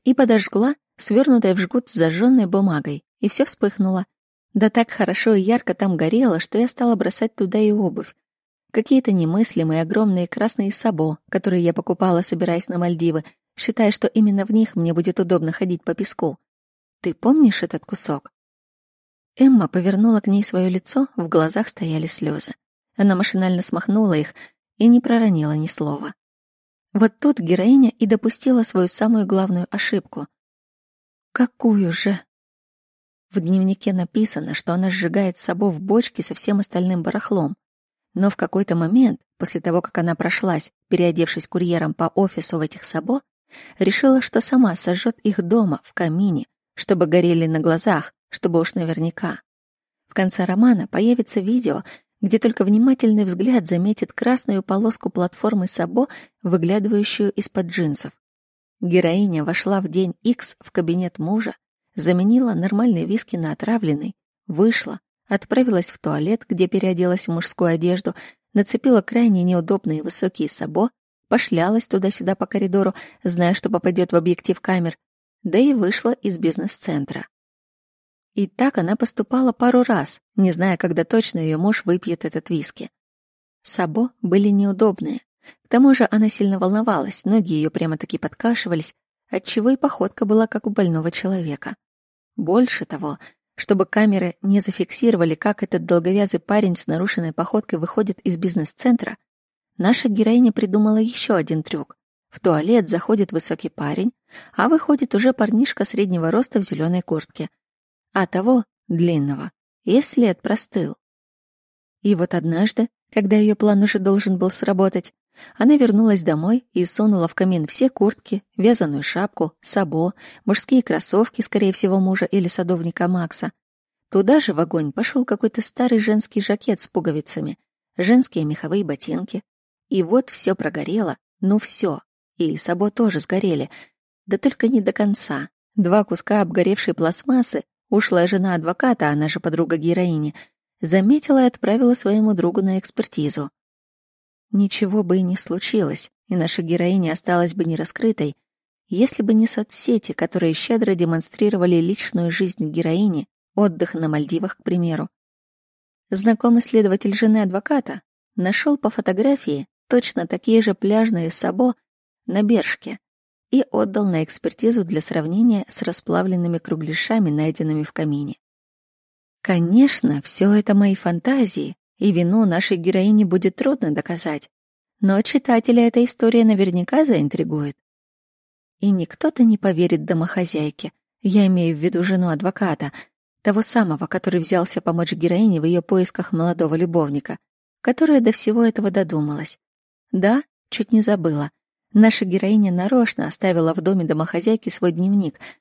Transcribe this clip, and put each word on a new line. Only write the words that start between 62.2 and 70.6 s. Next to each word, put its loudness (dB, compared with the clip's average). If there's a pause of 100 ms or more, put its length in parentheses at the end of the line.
нормальный 0
виски -4
на -4
отравленный, -4 (300)
вышла, 0 (260)
отправилась 0
в -14
туалет, -2
где 0
переоделась 0
в -6
мужскую -2
одежду, -2 (380)
нацепила 2
крайне 2
неудобные 0
высокие -4
сабо, -2 (360)